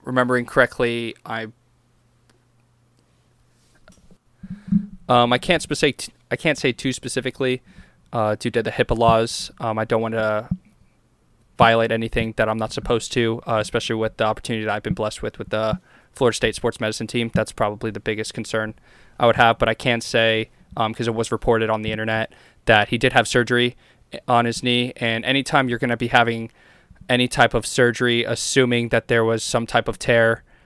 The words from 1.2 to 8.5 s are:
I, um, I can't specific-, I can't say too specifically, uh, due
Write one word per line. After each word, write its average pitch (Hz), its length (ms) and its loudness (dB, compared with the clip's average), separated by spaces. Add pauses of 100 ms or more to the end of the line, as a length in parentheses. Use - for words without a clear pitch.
I, 110 220 -8 (3500)
um, 120 280 4
I - 20 4
can't 165 240 0
specific-, - 480 -2 (220)
I 123 60 -2
can't 151 200 0
say 131 160 0
too 127 220 -4
specifically, 127 640 -4 (500)
uh, 107 260 0
due 120 160 -4